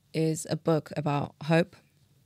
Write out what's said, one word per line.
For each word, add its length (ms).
is 380
a 60
book 400
about 380
hope, 320